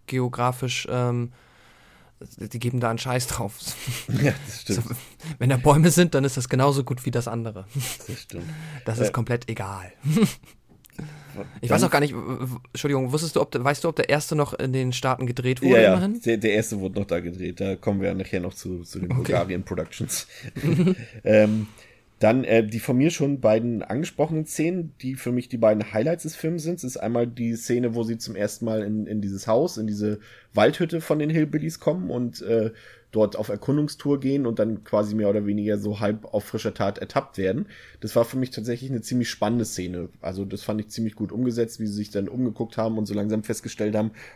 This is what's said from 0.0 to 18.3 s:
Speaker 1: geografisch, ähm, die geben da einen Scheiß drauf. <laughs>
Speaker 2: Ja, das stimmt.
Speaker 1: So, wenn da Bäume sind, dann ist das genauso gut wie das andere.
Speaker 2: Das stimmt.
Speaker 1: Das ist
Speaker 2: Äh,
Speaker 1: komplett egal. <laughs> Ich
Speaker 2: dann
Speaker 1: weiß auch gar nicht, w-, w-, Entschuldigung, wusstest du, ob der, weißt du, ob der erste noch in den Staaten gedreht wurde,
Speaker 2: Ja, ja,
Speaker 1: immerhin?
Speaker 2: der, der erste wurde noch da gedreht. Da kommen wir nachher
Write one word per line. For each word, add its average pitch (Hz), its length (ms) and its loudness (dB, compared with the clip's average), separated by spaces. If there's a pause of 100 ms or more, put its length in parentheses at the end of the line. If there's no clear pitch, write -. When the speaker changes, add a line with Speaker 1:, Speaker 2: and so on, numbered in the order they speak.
Speaker 1:
geografisch, 123 800 -2
ähm, 123 420 0 (1080)
die 117 220 -8
geben 120 200 -2
da 120 100 2
einen 117 100 -2
Scheiß 127 280 -2
drauf. - 280 -4 (520)
<laughs> - 140 0
Speaker 2:
Ja, 139 120 4 (120)
das - 160 -12
stimmt. 107 220 -2
Speaker 1:
So, 120 120 -8 (440)
wenn 120 100 4
da 131 80 4
Bäume 151 340 8
sind, 175 240 6
dann 135 80 4
ist 139 140 0
das 127 120 -4
genauso 135 340 4
gut 127 220 -6
wie 123 60 -2
das 120 160 -2
andere. 110 380 -6 (420)
Speaker 2:
Das - 140 -10
stimmt. - 240 -12 (400)
Speaker 1:
Das 113 140 -2
ist 107 100 4
Speaker 2:
Äh, - 20 0
Speaker 1:
komplett 120 380 -2
egal. 98 420 -8 (120)
<laughs> 156 280 4 (1300)
Ich 123 80 -2
Speaker 2:
dann 139 80 4
Speaker 1:
weiß - 80 4
auch 170 60 2
gar 143 100 6
nicht, 143 120 2
w-, - 40 -8
w-, 123 400 -6 (160)
Entschuldigung, 135 400 0
wusstest 156 240 -2
du, 151 40 6
ob 143 100 -2
der, 123 120 -2
weißt 139 220 0
du, - 20 0
ob 160 80 -2
der - 140 0
erste 147 260 0
noch 147 180 2
in 131 200 -2
den 127 180 0
Staaten 127 340 0
gedreht 123 360 -2
wurde, 127 140 8
Speaker 2:
Ja, 113 60 10
ja, 98 120 10
Speaker 1:
immerhin? 98 280 2
Speaker 2:
der, 113 160 2
der 104 160 2
erste 107 280 0
wurde 95 180 -4
noch 98 80 -2
da 87 140 -2
gedreht. 87 400 -8
Da 95 160 -2
kommen 101 240 0
wir 92 120 0
nachher 92 280 -4